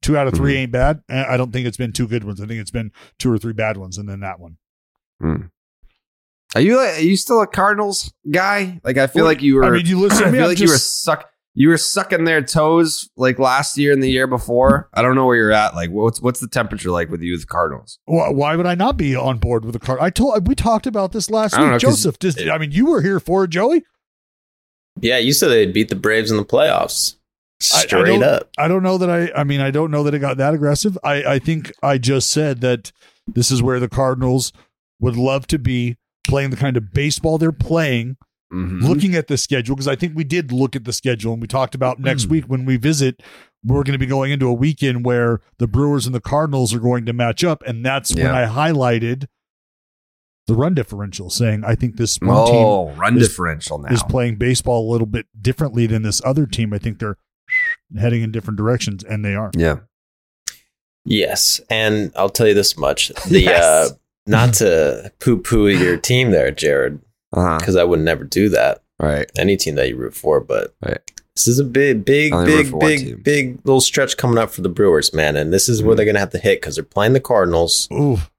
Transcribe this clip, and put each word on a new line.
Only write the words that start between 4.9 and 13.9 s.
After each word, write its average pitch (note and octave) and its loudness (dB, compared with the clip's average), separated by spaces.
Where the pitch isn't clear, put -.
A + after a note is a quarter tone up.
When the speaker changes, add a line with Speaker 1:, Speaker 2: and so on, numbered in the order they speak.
Speaker 2:
Hmm. D#2+ -2
Are A2 2
you, G#3 4
are F#3+ 0
you F#3 2
still A#3 0
a G3 0
Cardinals G3+ -2
guy? F#3 -2
Like, B2+ -2
I C3+ 2
feel E3 2
Speaker 1:
Well, D#3+ 4
Speaker 2:
like C3+ -2
you C#3 4
were, - 4
Speaker 1:
I - 4
mean, F3 2
you F3+ 2
listen G3+ 4
to - 4
Speaker 2:
<clears throat> F#3 4
I - 4
Speaker 1:
me, D#3+ 4
Speaker 2:
feel E3 4
Speaker 1:
I'm E3+ 4
Speaker 2:
like F3 0
you G3 6
were D#3 6
Speaker 1:
just - -2
Speaker 2:
suck-, - -2
you C#3 4
were E3 4
sucking F#3 -2
their D#3+ 2
toes, D#3+ 0
like, B2+ 0
last C3 0
year C#3+ 2